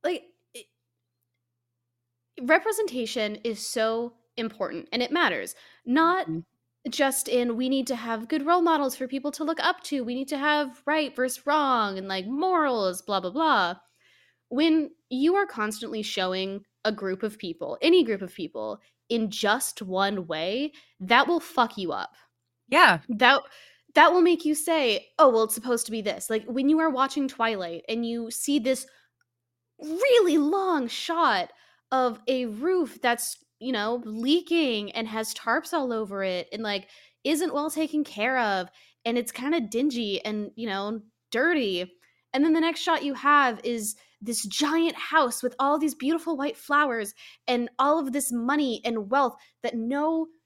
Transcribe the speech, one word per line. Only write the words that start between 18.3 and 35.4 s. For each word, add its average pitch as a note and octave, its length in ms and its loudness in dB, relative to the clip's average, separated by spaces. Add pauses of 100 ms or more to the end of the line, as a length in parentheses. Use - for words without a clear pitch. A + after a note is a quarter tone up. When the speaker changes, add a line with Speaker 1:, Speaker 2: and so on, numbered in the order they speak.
Speaker 1:
people, A2 440 -8 (300)
in A3 220 -2
just A3 500 -2
one F#3+ 460 -2
way, F#3+ 440 -4 (280)
that A#3 280 4
will E4+ 120 2
fuck - 400 -2
you F3 120 -4
up. G#2 220 -6 (540)
Speaker 2:
Yeah. C4 320 6 (100)
Speaker 1:
That, B3 320 4 (540)
that D#4 160 10
will F4+ 100 6
make E4+ 240 4
you D4+ 80 2
say, D4 540 0 (100)
"Oh, D4 120 10
well, A3+ 160 4
it's A3 100 -4
supposed A#3 320 -2
to - 40 -8
be A3 120 -6
this." - 260 -6
Like, A3 160 -2
when C4 240 0
you D#4 100 6
are D#4+ 120 2
watching C4+ 360 0
Twilight F#3+ 640 -4
and A#3 160 -2
you A#3 240 -6
see C#4+ 300 0
this B3+ 260 0 (920)
really F4+ 580 4
long D#4+ 500 0
shot C#4 640 0 (400)
of B3 360 0
a B3+ 180 0
roof C4+ 560 -2
that's, - 360 -2 (220)
you B3 120 -6
know, A3+ 340 -2
leaking B3 840 0
and A3 160 -6
has A3 260 -6
tarps C#4+ 400 -4